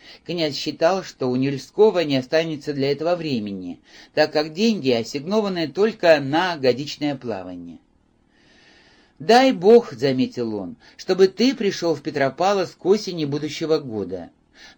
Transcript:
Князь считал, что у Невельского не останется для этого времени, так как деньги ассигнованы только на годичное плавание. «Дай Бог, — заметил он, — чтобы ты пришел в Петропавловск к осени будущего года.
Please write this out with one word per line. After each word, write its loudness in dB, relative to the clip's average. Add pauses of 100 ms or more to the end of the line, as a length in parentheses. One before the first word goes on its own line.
(260)
Князь -4
считал, -2
что -6
у -2
Невельского 0
не 0
останется -2
для -2
этого -2
времени, -6 (340)
так 0
как -2
деньги 0
ассигнованы -2
только 2
на -2
годичное -2
плавание. -10 (1400)
«Дай 6
Бог, — 6
заметил 0
он, — -8 (200)
чтобы 4
ты 0
пришел -2
в -10
Петропавловск -2
к -6
осени 0
будущего -2
года. -6 (480)